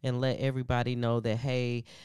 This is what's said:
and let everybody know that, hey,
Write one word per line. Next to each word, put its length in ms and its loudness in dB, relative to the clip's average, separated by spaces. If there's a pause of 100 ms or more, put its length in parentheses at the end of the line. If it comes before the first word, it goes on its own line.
and 180 0
let 180 2
everybody 560 0
know 260 2
that, 160 0
hey, 460 0 (220)